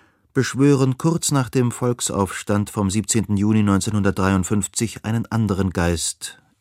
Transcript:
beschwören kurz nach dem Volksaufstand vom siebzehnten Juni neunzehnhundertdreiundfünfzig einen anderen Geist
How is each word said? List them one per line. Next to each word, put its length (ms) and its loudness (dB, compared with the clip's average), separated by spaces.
beschwören 640 2
kurz 340 -2
nach 180 0
dem 220 0
Volksaufstand 1000 -2
vom 200 -2
siebzehnten 480 -2
Juni 260 2
neunzehnhundertdreiundfünfzig 1400 0
einen 220 -2
anderen 440 0
Geist 720 -2